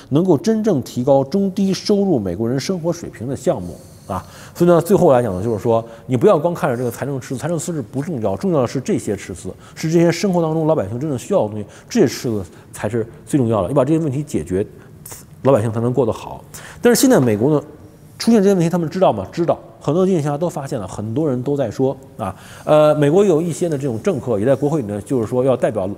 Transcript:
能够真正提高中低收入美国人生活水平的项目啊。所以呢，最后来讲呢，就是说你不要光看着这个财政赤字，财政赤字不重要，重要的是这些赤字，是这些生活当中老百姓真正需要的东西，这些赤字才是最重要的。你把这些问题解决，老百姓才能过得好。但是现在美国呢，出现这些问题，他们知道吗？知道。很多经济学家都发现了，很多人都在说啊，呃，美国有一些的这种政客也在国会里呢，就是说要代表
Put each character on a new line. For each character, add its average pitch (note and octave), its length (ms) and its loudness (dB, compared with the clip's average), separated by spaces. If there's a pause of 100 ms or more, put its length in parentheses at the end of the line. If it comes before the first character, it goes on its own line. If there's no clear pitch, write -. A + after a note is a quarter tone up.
能 D#3 160 2
够 F3+ 140 4
真 A3 260 0
正 F3 160 2
提 A#2+ 240 -6
高 C#3 180 4
中 G3 280 -2
低 F#3+ 240 0
收 - 220 0
入 G3 220 2
美 F#2+ 160 -4
国 A2+ 140 -2
人 C3+ 100 -2
生 F3 220 -4
活 E3 100 -2
水 E3 200 -8
平 A2+ 180 -10
的 C3+ 80 -6
项 C#3+ 240 -2
目 E2+ 160 -12 (300)
啊。 F#3 180 -8 (300)
所 F3 120 2
以 F3 40 6
呢， E3 100 6
最 F#3 160 2
后 D#3+ 160 6
来 B2 100 4
讲 G2+ 120 -2
呢， F#2 100 -4
就 A#2 80 -2
是 G#2 60 -2
说 A2+ 260 0 (220)
你 B2+ 100 -2
不 D3 100 2
要 F#3+ 120 6
光 E3+ 160 -2
看 D#3 160 -2
着 A#2+ 40 -2
这 B2 80 -4
个 A#2+ 80 -2
财 - 140 -8
政 C3+ 160 -6
赤 - 140 -10
字， - 40 -6
财 C3+ 80 -8
政 E3 120 -4
赤 - 120 -8
字 D3+ 120 -6
不 B2+ 180 -6
重 D3 220 -6
要， F#2+ 120 0
重 F#3+ 160 -2
要 D3 120 2
的 A#2 40 0
是 C3 140 -4
这 E3 180 -2
些 G#2 160 -4
赤 F#2+ 200 -10
字， F#2 180 -12 (220)
是 D#3+ 160 -6
这 E3+ 80 2
些 E3+ 120 6
生 F#3 220 -2
活 F3 80 2
当 D#3+ 140 0
中 D#3+ 120 0
老 D#3 80 4
百 G#2 140 -2
姓 A#2 100 -8
真 D3+ 120 -6
正 B2+ 80 -4
需 - 160 -6
要 D#3 80 4
的 G#2+ 60 -2
东 G#2+ 100 -8
西， G#2 80 -10 (200)
这 A#3 140 -2
些 D3+ 80 6
赤 - 220 -4
字 G#2 120 -4 (300)
才 - 160 -6
是 A2+ 180 -4 (200)
最 D#3 100 -2
重 B2 100 2
要 A2 140 2
的。 F2+ 80 -2
你 C3 60 -4
把 C3+ 100 4
这 D3+ 80 0
些 D#3+ 60 2
问 D#3 120 -2
题 C#3 120 -4
解 D3 200 -4
决， F#2 240 -2 (760)
老 C3 100 6
百 A2+ 80 4
姓 A2+ 100 -2
才 A2+ 100 -4
能 A#2+ 120 0
过 B2+ 140 2
得 G#2+ 40 0
好。 - 320 -10 (380)
但 A#3+ 120 4
是 A3 60 2
现 C4 120 4
在 G#3 100 6
美 A#2 160 4
国 A#2+ 140 2
呢， D3 120 2 (560)
出 A3+ 140 2
现 G#3+ 100 6
这 G3 60 4
些 G3+ 60 4
问 F3 80 2
题， E3 80 2
他 F3 80 0
们 D#3+ 100 -2
知 F3+ 100 -8
道 E3+ 140 4
吗？ F#2+ 180 -4
知 E3 140 -2
道。 D3 140 0 (260)
很 C#3+ 80 0
多 F#3 140 4
经 F#3+ 100 2
济 C#3+ 60 2
学 D3+ 80 -2
家 C#3+ 80 -4
都 F3 100 -2
发 C#3+ 180 -8
现 C3 140 -6
了， F#2 80 -8
很 G#2+ 240 -8
多 D3+ 160 0
人 B2 140 -2
都 C#3+ 120 -2
在 C3 160 -2
说 C3 240 0 (220)
啊， - 180 -6 (300)
呃， D3+ 300 6
美 C#3+ 160 2
国 F#3+ 120 4
有 E3+ 200 4
一 F3 100 -4
些 F3 160 -2
的 D3+ 80 -2
这 C#3 100 -6
种 A2 160 -4
政 F3+ 160 0
客 A2 220 -2
也 A2 60 0
在 C3+ 80 4
国 C#3+ 120 -2
会 D3 140 0
里 G#2+ 60 -6
呢， G#2 160 -6
就 C3 180 -2
是 G#2+ 60 -2
说 B2 180 0
要 C3 100 4
代 D3 160 0
表 G2+ 160 -4 (120)